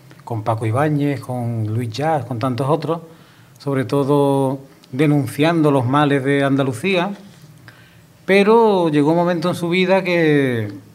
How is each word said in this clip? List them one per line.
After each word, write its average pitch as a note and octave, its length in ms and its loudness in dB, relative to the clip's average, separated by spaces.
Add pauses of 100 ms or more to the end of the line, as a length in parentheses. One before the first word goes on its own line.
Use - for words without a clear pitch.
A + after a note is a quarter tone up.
(220)
con A2 220 -8
Paco A2+ 220 -2
Ibáñez, C#3+ 540 -2
con A#2 460 -6
Luis A2+ 240 -4
Llaz, C#3+ 360 -4
con B2 120 -8
tantos C3 300 -4
otros, D3+ 320 -2 (580)
sobre C3+ 260 -4
todo C#3 760 0 (320)
denunciando D3 800 2
los C3 140 0
males C#3 380 2
de C#3 200 0
Andalucía, C#3 680 -2 (1120)
pero G3+ 640 4
llegó D3 220 2
un E3 60 2
momento F3 320 0
en F3 60 -2
su E3+ 140 -4
vida F#3 340 2
que D3 680 0 (220)